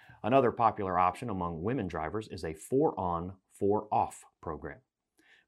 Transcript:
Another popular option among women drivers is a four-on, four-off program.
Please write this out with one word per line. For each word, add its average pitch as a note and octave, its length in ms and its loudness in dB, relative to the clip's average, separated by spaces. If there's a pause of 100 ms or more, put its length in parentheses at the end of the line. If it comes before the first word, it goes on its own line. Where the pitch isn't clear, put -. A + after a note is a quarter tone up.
(240)
Another A#2+ 280 6
popular G2+ 460 2
option F2+ 320 2
among F2 320 -4
women A2 260 -2
drivers E2 420 -4
is - 140 -12
a D#2+ 120 -4
four-on, F#2 800 0 (200)
four-off G2+ 680 0 (180)
program. D2+ 380 -8 (680)